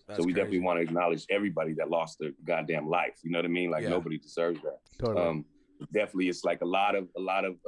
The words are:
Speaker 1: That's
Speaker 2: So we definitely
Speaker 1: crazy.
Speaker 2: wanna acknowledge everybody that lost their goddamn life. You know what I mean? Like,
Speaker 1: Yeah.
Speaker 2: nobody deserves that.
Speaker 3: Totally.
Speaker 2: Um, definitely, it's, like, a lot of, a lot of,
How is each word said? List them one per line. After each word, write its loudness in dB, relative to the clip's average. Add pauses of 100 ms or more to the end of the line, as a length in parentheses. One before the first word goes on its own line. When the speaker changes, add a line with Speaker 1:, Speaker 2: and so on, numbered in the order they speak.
Speaker 1:
That's -8
Speaker 2:
So 2
we 2
definitely 2
Speaker 1:
crazy. 2
Speaker 2:
wanna 2
acknowledge 2
everybody 0
that -2
lost 0
their -4 (120)
goddamn 0
life. 0
You -6
know 0
what 0
I 0
mean? 0
Like, 0
Speaker 1:
Yeah. -2
Speaker 2:
nobody 0
deserves -2
that. -8 (200)
Speaker 3:
Totally. 2
Speaker 2:
Um, -2 (480)
definitely, 2
it's, -4
like, 2
a -2
lot 2
of, -2
a -8
lot 0
of, -4 (120)